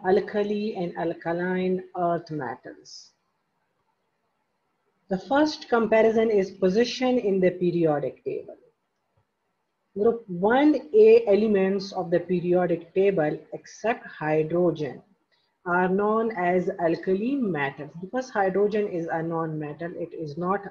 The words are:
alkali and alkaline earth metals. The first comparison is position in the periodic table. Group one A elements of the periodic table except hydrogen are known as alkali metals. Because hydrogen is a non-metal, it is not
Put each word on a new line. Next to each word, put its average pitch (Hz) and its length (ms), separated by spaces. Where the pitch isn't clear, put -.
alkali 208 720
and 175 220
alkaline 180 840
earth 170 340
metals. - 760
The 190 100
first 294 500
comparison 220 600
is 196 200
position 240 680
in 196 200
the 180 120
periodic 160 760
table. - 320
Group 208 320
one 233 480
A 220 320
elements 196 680
of 170 180
the 175 100
periodic 175 720
table 170 440
except - 540
hydrogen 156 960
are 180 220
known 208 460
as 180 360
alkali 190 540
metals. 151 560
Because 247 300
hydrogen 202 580
is 165 240
a 160 100
non-metal, 160 760
it 165 180
is 151 240
not 185 320